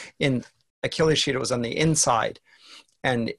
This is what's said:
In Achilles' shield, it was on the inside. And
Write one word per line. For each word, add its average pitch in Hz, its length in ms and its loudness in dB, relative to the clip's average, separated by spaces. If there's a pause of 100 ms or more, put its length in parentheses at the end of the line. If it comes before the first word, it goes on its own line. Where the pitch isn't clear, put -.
(200)
In 131 240 0 (380)
Achilles' 160 380 0
shield, 135 160 0
it 131 40 -2
was 120 120 -2
on 123 100 0
the 117 160 -4
inside. 123 600 2 (640)
And 117 360 0